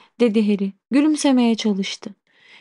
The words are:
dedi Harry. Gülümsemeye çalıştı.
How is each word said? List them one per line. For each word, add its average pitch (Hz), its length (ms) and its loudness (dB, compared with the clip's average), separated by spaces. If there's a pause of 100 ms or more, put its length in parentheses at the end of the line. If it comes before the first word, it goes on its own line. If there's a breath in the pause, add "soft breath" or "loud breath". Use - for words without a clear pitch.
(200 soft breath)
dedi 214 320 2
Harry. 196 200 -4 (180)
Gülümsemeye 269 640 2
çalıştı. 202 560 -6 (500 soft breath)